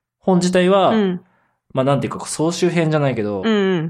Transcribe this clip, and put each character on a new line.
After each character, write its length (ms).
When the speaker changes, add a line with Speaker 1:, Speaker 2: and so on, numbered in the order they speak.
Speaker 1:
本 200
自 120
体 160
は、 220
Speaker 2:
う 100
ん。 260
Speaker 1:
ま 100
あ、 20
な 100
ん 60
て 60
い 20
う 40
か、 120
総 260
集 180
編 220
じ 60
ゃ 20
な 100
い 60
け 80
ど、 220
Speaker 2:
う 40
ん 40
う 300
ん。 60